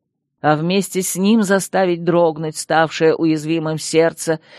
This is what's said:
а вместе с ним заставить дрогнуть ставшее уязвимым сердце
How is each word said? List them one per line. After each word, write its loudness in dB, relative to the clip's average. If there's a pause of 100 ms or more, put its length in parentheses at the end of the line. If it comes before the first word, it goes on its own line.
(420)
а 2
вместе -2
с -6
ним 2
заставить 0
дрогнуть 0
ставшее 2
уязвимым -2
сердце 0 (200)